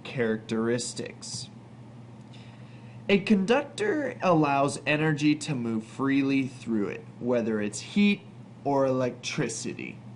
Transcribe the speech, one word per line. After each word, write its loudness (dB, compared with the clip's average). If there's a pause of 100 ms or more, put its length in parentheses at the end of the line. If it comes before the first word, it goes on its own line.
characteristics. -4 (1600)
A 6
conductor 2
allows 4
energy 4
to -4
move -2
freely 2
through -2
it, -8 (140)
whether 0
it's -4
heat 2 (420)
or 4
electricity. -2 (180)